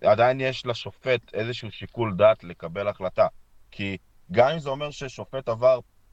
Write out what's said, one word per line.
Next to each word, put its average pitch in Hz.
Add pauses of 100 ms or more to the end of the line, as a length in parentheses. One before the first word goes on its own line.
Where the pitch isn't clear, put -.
עדיין 117
יש 131
לשופט 120
איזשהו 113
שיקול 107
דעת 107
לקבל 87
החלטה. 98 (440)
כי 98 (360)
גם 123
אם 165
זה 143
אומר 147
ששופט 135
עבר, 120 (320)